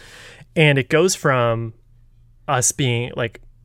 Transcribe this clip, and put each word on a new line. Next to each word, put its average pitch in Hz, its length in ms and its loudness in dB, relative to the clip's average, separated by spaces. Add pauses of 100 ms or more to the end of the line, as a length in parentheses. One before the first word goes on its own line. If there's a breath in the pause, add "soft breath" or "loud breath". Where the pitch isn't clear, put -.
(540 loud breath)
And 147 240 4
it 127 100 -2
goes 170 280 2
from 117 560 0 (760)
us 127 260 0
being, 120 440 -4
like, 117 240 -8 (240)